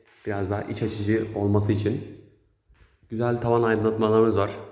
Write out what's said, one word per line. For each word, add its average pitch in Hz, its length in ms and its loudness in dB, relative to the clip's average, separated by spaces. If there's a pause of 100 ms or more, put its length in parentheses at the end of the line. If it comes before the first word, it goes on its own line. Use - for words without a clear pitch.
(260)
biraz 101 240 -4
daha 101 120 -4
iç - 200 -8
açıcı 107 520 -2
olması 101 380 2
için. - 420 -2 (960)
Güzel 117 300 -2
tavan 117 220 2
aydınlatmalarımız 110 720 2
var. 101 140 0 (220)